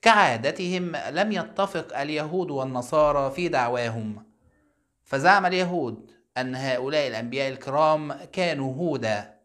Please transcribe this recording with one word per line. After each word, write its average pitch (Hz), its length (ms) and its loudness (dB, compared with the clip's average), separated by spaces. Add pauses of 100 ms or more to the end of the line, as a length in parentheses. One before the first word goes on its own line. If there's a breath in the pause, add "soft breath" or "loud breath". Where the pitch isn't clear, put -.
كعادتهم 175 920 2
لم 160 360 -2
يتفق 175 680 -4
اليهود 151 520 -4
والنصارى 135 800 2
في 175 160 -2
دعواهم، 120 760 -2 (800)
فزعم 180 420 4
اليهود 180 680 -2 (260)
أن 127 180 -4
هؤلاء 135 520 -2
الأنبياء 120 420 -4
الكرام 151 640 0 (180)
كانوا 143 440 -2
هودا 117 580 -2 (120)